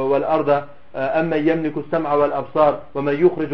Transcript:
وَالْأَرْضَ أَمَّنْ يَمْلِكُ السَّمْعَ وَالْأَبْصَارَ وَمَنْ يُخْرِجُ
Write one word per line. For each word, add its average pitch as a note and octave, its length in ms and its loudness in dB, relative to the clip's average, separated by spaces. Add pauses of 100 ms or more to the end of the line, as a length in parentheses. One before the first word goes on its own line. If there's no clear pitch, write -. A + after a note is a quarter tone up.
(100)
وَالْأَرْضَ C#3+ 400 0 (680)
أَمَّنْ D#3+ 280 0
يَمْلِكُ D#3+ 360 0
السَّمْعَ D#3+ 260 -4 (100)
وَالْأَبْصَارَ C#3+ 520 2 (220)
وَمَنْ C#3+ 200 0 (100)
يُخْرِجُ D#3 300 2